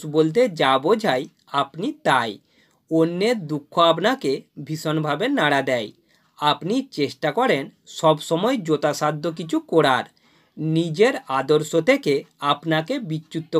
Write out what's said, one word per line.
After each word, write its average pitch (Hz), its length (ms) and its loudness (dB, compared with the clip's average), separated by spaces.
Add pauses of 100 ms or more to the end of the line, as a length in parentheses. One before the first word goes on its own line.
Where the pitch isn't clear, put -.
বলতে 160 340 2 (140)
যা 139 240 4
বোঝায় 160 460 0 (280)
আপনি 156 360 -4 (160)
তাই। 123 260 2 (600)
অন্যের 175 460 0 (100)
দুঃখ 147 280 -8 (100)
আপনাকে 165 480 2 (320)
ভীষণভাবে 156 640 -2
নাড়া 147 340 2
দেয়। 120 260 -2 (500)
আপনি 151 360 -2 (180)
চেষ্টা 147 400 -2
করেন 185 320 0 (260)
সব 160 300 2
সময় 208 380 0
যথাসাধ্য 151 760 -2
কিছু 175 240 -6 (120)
করার। 135 360 4 (520)
নিজের 165 580 2 (160)
আদর্শ 139 420 0 (140)
থেকে 262 280 2 (300)
আপনাকে 160 560 0
বিচ্যুত 160 600 -8